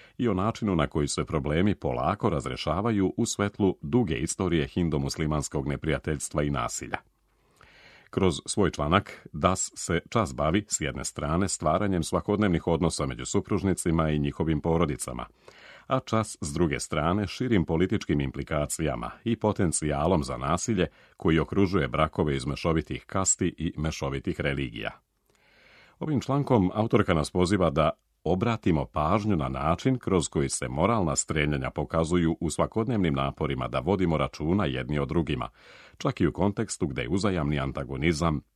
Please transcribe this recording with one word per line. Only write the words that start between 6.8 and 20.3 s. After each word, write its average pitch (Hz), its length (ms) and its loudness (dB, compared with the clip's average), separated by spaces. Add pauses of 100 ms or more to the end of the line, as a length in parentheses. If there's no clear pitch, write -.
Kroz 92 260 2 (100)
svoj 95 260 0
članak 80 600 0
Das 90 420 0
se - 240 -2 (100)
čas 85 260 -2
bavi, 78 320 0
s - 140 -4
jedne 67 240 -4
strane, 80 420 -2
stvaranjem 90 560 0
svakodnevnih 92 640 2
odnosa 82 380 2
među 64 200 -8
supružnicima 90 840 0
i 76 100 2
njihovim 73 420 -2
porodicama, 71 640 -2 (640)
a 131 120 0
čas, - 420 -2
s 73 120 -6
druge 76 260 0
strane, 85 480 0
širim 113 380 2
političkim 85 560 0
implikacijama 69 880 -4 (120)
i 113 120 0
potencijalom 82 880 2
za 64 140 -6